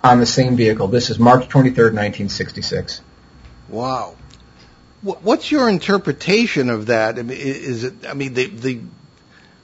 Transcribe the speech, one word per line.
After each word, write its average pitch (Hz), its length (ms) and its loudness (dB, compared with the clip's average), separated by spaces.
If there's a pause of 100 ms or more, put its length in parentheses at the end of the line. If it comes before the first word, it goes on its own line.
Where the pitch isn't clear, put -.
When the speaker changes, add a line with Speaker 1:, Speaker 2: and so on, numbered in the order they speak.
Speaker 1:
on 123 200 6
the 117 40 4
same 123 300 0
vehicle. 107 320 2
This 123 220 0
is 110 100 -2
March 123 300 6
twenty-third, 123 440 4
nineteen 104 360 -4
sixty-six. - 720 -8 (680)
Speaker 2:
Wow. 117 460 -6 (840)
Wh-, 190 240 -8
what's - 260 0
your 262 160 2
interpretation 190 1000 0
of 107 160 -4
that? 113 340 0
I 120 40 -8
mean, 123 140 -10
i-, - 40 -12
is 135 420 -6
it, 123 240 -12
I 117 60 -10
mean, 139 200 -8
the, 123 140 -2
the 127 320 -8 (840)